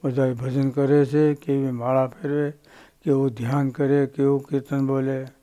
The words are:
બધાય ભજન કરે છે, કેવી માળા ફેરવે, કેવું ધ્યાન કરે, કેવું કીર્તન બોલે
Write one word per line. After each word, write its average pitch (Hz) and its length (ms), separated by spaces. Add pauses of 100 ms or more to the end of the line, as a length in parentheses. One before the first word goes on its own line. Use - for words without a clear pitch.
બધાય 131 300
ભજન 131 360
કરે 139 360
છે, 147 280
કેવી 139 380
માળા 127 360
ફેરવે, 147 460 (480)
કેવું 135 300
ધ્યાન 127 380
કરે, 139 360
કેવું 139 380
કીર્તન 139 440
બોલે 135 360 (180)